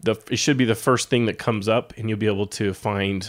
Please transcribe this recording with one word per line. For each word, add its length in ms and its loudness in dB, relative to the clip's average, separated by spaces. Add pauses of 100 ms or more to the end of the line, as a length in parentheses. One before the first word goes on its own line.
the, 140 2 (160)
it 60 0
should 200 2
be 80 4
the 80 2
first 340 2
thing 200 2
that 100 -2
comes 320 -2
up, 260 0
and 140 -6
you'll 80 -2
be 80 -2
able 220 0
to 260 -2
find 560 -2